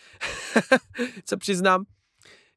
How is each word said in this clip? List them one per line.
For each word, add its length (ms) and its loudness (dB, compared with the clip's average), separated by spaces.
<laughs> 1080 -2
se 80 -2
přiznám, 480 2